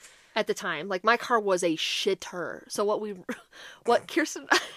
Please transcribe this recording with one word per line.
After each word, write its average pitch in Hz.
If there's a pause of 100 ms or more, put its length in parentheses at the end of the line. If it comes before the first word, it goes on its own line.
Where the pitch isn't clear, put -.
(340)
at 214
the 208
time. 175
Like, 190
my 233
car 233
was 190
a 165
shitter. -
So 214
what 208
we, 208 (360)
<laughs> -
what -
Kirsten, 320 (300)